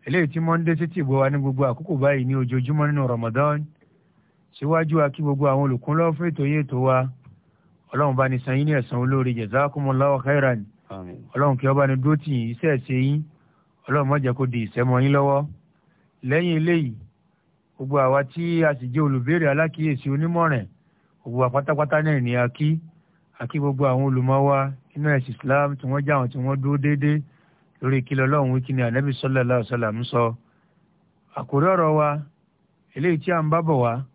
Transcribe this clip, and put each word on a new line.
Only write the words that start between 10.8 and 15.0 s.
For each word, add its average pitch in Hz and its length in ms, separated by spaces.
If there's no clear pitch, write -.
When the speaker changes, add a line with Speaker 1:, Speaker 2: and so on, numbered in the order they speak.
Speaker 2:
Àmín. 92 280
Speaker 1:
Ọlọ́run 135 260
kí 135 80
ó 135 80
bá 139 120
ní 135 140
dúró 151 140
tì 151 160
yín, 117 200
iṣẹ́ 139 340
ṣe 127 100
yín. 139 240
Ọlọ́run 143 220
má 143 80
jẹ́ 131 160
kó 131 120
di 120 200
ìṣẹ́ 117 240
mọ́ 127 120